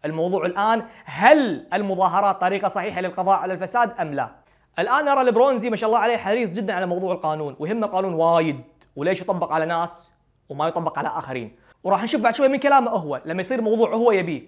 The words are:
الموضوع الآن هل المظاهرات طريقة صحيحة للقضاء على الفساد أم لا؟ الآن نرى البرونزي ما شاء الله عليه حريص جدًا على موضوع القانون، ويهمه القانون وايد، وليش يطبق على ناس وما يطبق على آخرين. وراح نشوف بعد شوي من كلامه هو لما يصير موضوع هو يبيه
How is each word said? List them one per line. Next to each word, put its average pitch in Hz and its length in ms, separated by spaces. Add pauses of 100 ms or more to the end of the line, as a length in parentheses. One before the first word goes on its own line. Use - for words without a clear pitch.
الموضوع 165 420
الآن 214 360 (220)
هل 202 680
المظاهرات 190 680
طريقة 190 280
صحيحة 180 320
للقضاء 180 380
على 185 140
الفساد 185 380 (100)
أم 156 140
لا؟ 131 160 (480)
الآن 240 260
نرى 277 160
البرونزي 247 500
ما 220 60
شاء 220 120
الله 233 100
عليه 226 180
حريص 208 340
جدًا 190 240
على 185 120
موضوع 180 280
القانون، 156 440
ويهمه 190 280
القانون 185 280
وايد، 165 460 (360)
وليش 180 240
يطبق 180 320
على 160 140
ناس 170 260 (560)
وما 147 200
يطبق 170 300
على 139 100
آخرين. 127 480 (280)
وراح 190 180
نشوف 233 180
بعد 226 140
شوي 269 140
من 269 100
كلامه 277 320
هو 151 340
لما 170 160
يصير 240 200
موضوع 220 340
هو 226 180
يبيه 170 360